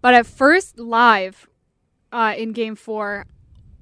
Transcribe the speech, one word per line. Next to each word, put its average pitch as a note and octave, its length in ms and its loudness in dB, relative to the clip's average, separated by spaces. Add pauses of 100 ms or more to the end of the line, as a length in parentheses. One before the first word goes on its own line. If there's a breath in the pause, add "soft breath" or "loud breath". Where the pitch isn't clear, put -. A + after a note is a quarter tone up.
but B3 140 4
at A#3 120 4
first D#4 520 0
live, A3+ 680 0 (640)
uh, A3+ 260 -2
in A3+ 160 -8
game A3 220 -8
four, G#3 520 -10 (560)